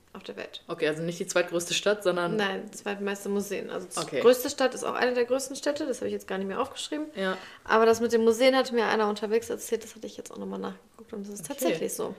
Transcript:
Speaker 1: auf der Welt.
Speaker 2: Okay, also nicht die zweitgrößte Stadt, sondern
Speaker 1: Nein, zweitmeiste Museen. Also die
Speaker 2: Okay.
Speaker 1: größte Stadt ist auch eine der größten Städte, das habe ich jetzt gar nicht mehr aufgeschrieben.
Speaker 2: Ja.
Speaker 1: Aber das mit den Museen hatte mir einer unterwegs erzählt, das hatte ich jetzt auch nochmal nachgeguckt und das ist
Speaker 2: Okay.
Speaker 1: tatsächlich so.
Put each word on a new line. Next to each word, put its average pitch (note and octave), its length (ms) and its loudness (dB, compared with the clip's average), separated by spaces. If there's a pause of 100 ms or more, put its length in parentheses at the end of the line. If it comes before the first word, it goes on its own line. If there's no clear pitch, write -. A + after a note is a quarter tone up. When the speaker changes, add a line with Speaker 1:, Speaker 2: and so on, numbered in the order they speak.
(140)
Speaker 1:
auf F#3+ 100 -16
der - 140 -12
Welt. - 300 -10
Speaker 2:
Okay, E3+ 200 0
also D#3 140 0
nicht E3+ 180 -4
die F#3 80 -6
zweitgrößte F3 460 0
Stadt, G#3 300 0
sondern F3 340 2
Speaker 1:
Nein, G3 340 -2
zweitmeiste G3+ 560 -6
Museen. G3+ 420 -4
Also F#3 180 -8
die - 120 -12
Speaker 2:
Okay. D3 220 -2
Speaker 1:
größte B3 280 6
Stadt B3+ 260 0
ist - 80 -6
auch - 100 -2
eine B3 200 2
der A#3+ 120 2
größten C4 300 -2
Städte, D4 320 -2
das A#3+ 100 -2
habe G3+ 100 -4
ich G#3 60 -4
jetzt G3+ 140 -8
gar F#3+ 100 -4
nicht G3 100 -4
mehr F#3+ 140 -2
aufgeschrieben. - 540 -6
Speaker 2:
Ja. F#3+ 220 -2 (280)
Speaker 1:
Aber A3+ 200 6
das A3+ 160 6
mit A#3 120 2
den A3+ 100 4
Museen A#3+ 320 6
hatte B3+ 180 2
mir A3+ 120 2
einer G#3 240 2
unterwegs G#3+ 400 0
erzählt, G#3+ 340 -4
das - 120 -16
hatte G#3+ 120 -12
ich - 80 -16
jetzt - 160 -14
auch - 60 -16
nochmal G3 220 -6
nachgeguckt F#3+ 540 -12
und G3+ 140 -8
das G#3 60 -12
ist F#3+ 80 -12
Speaker 2:
Okay. - 80 -10 (100)
Speaker 1:
tatsächlich F#3+ 340 0
so. - 260 -6